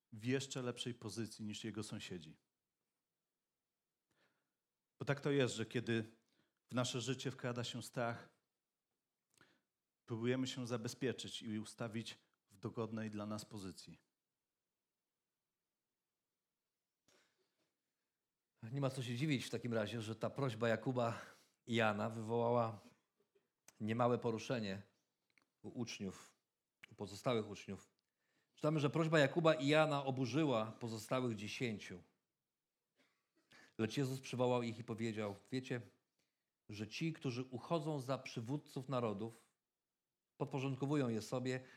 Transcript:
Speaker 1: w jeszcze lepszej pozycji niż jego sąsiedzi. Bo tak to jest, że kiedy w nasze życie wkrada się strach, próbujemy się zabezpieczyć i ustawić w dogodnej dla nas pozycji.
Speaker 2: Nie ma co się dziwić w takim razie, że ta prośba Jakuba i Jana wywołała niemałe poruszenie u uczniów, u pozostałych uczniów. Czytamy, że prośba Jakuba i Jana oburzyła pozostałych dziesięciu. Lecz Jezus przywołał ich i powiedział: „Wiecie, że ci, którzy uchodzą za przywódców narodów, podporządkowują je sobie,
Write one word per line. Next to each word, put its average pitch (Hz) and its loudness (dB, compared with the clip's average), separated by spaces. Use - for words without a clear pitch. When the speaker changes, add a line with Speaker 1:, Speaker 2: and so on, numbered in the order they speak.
Speaker 1:
w 110 -12
jeszcze 135 0
lepszej 120 -4
pozycji 110 -6
niż 104 -6
jego 107 -4
sąsiedzi. 90 -8
Bo 131 -6
tak 139 2
to 147 2
jest, 131 6
że 110 -2
kiedy 113 0
w - -
nasze 123 0
życie 127 -2
wkrada 123 -4
się 117 -6
strach, - -4
próbujemy 123 0
się 127 -6
zabezpieczyć 117 -4
i 110 -4
ustawić 110 -8
w - -20
dogodnej 110 -4
dla 104 -4
nas 107 -6
pozycji. 95 -12
Speaker 2:
Nie 139 0
ma 131 4
co 127 -2
się 120 -2
dziwić 139 2
w - -6
takim 120 -2
razie, 113 2
że 107 -4
ta 110 -2
prośba 117 0
Jakuba 117 2
i 117 0
Jana 110 4
wywołała 117 2
niemałe 117 4
poruszenie 110 -2
u 110 -10
uczniów, - -6
u 107 -20
pozostałych 104 0
uczniów. 95 -10
Czytamy, 156 2
że 139 4
prośba 160 6
Jakuba 156 8
i 147 2
Jana 147 6
oburzyła 127 2
pozostałych 117 -2
dziesięciu. 101 -4
Lecz 110 2
Jezus 131 0
przywołał 123 2
ich 113 -4
i 113 -8
powiedział: 107 -2
„Wiecie, 127 -2
że 107 -6
ci, 165 -2
którzy 127 -4
uchodzą 147 -2
za 127 -2
przywódców 131 -6
narodów, 113 0
podporządkowują 139 2
je 110 0
sobie, 127 -2